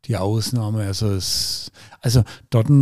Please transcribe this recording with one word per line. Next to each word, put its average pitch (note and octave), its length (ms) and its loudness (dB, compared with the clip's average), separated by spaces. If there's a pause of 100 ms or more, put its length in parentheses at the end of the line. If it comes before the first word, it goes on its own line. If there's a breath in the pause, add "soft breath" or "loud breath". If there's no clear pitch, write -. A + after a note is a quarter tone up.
die A2+ 120 -2
Ausnahme. G#2+ 680 -2
Also G2 260 -4
es, - 600 -4 (300 loud breath)
also A#2 220 4 (260 loud breath)
dort A2+ 180 2 (140)